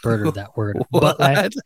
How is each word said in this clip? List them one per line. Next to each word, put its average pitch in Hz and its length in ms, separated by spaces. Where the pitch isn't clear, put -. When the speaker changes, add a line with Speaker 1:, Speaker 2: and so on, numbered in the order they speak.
Speaker 1:
murdered 104 320
that 98 220
word. 104 280
Speaker 2:
<laughs> - 40
What? 147 300
Speaker 1:
Butla-, 175 320